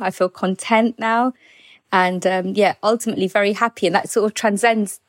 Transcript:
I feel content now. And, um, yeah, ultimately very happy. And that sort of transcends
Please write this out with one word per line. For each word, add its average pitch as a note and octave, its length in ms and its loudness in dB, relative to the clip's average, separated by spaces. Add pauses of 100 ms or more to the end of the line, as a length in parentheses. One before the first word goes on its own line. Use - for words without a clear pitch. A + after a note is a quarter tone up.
I F#3 100 -4
feel F#3 160 0
content A3 720 0
now. A3+ 320 0 (580)
And, F#3 380 2
um, F#3 200 -2
yeah, F#3+ 360 2
ultimately G#3+ 460 0
very G3+ 240 0
happy. A3+ 340 -2
And E3+ 80 0
that - 140 -2
sort G#3+ 160 0
of G#3+ 80 -2
transcends G#3+ 760 0